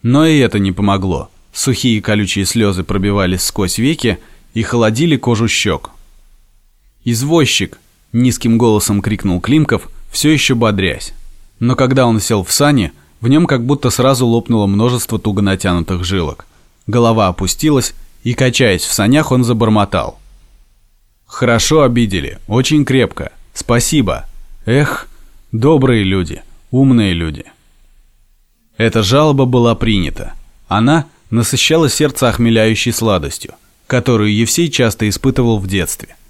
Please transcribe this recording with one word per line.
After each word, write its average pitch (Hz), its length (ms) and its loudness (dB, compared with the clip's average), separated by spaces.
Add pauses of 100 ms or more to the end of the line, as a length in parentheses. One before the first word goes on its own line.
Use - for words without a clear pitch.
Но 135 220 2
и 156 120 4
это 120 220 2
не 95 120 0
помогло. 92 580 -2 (220)
Сухие 117 500 0
колючие 101 440 -2
слёзы 101 380 0
пробивались 95 600 -2
сквозь - 340 -4
веки 120 420 0 (340)
и 113 80 -2
холодили 120 560 0
кожу 117 300 0
щёк. - 440 -4 (1120)
«Извозчик!» — 127 760 0 (340)
низким 117 440 2
голосом 107 440 2
крикнул 95 400 -2
Климков, 131 480 0 (220)
всё - 180 -2
ещё 139 260 2
бодрясь. 104 580 -2 (460)
Но 120 160 0
когда 131 300 2
он 113 140 2
сел 101 240 -2
в - 80 -8
сани, 135 400 0 (300)
в 117 60 -2
нём 156 200 4
как 120 180 -2
будто 139 240 0
сразу 127 380 0
лопнуло 113 400 0
множество 113 500 0
туго 104 240 -2
натянутых 92 600 -2
жилок. 87 420 -4 (400)
Голова 113 420 2
опустилась, 120 680 -2 (280)
и, 120 100 -4
качаясь 123 500 0
в - 100 -6
санях, 135 380 2
он 127 120 2
забормотал: 110 760 0 (1080)
«Хорошо 120 560 0
обидели, 110 560 0 (100)
очень 131 380 2
крепко. 123 460 -2 (220)
Спасибо. 123 720 0 (400)
Эх, 135 420 -2 (440)
добрые 127 520 2
люди, 92 400 -2 (260)
умные 123 440 4
люди». 82 320 -6 (1300)
Эта 113 240 2
жалоба 139 440 2
была 120 280 2
принята. 98 600 -2 (340)
Она 139 380 2 (260)
насыщала 135 580 0
сердце 135 400 0
охмеляющей 113 640 2
сладостью, 95 600 -4 (340)
которую 110 480 0
Евсей 127 340 0
часто 113 400 0
испытывал 117 480 0
в 95 100 -4
детстве. - 480 -6 (140)